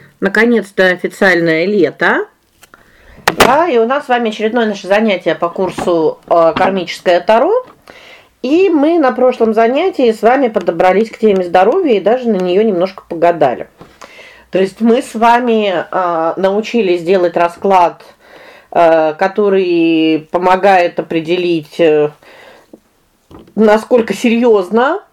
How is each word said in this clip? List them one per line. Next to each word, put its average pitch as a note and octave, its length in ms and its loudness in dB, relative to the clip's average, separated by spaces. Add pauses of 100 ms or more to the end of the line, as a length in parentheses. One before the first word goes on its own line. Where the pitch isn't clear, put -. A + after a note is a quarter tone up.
(220)
Наконец-то G3+ 640 0
официальное F3 800 0
лето. G3+ 640 -2 (1080)
Да, C#4+ 320 2
и C4+ 100 0
у A3+ 80 2
нас C#4 200 -4
с - 20 -12
вами A#3+ 220 -2
очередное A3 360 -2
наше G3 220 -6
занятие F#3+ 480 0
по E3+ 140 -4
курсу, F3 760 -2
э, E3 300 2
«Кармическое F#3 640 -2
Таро». C#4+ 460 0 (800)
И E4+ 260 2
мы D#4+ 280 2
на C4+ 140 2
прошлом A#3 420 0
занятии B3+ 560 0
с A3 120 -4
вами B3+ 260 2
подобрались F#3 640 0
к - 80 -18
теме F#3+ 260 2
здоровья G#3+ 520 2
и F#3+ 40 0
даже A#3 300 0
на G#3 80 0
неё F#3 260 0
немножко F#3+ 460 -4
погадали. D#3+ 580 -2 (840)
То F3+ 100 -4
есть F#3+ 200 -2
мы A3+ 220 2
с - 140 -18
вами, A3+ 760 0
э, E3+ 460 -2
научились G3 680 -2
делать F3 320 0
расклад, F3 720 0 (680)
э, D#3+ 480 2
который E3+ 1120 0
помогает F3+ 680 2
определить, E3 840 -4
э, D3+ 300 2 (1400)
насколько A3 580 2
серьёзно A#3 880 0 (120)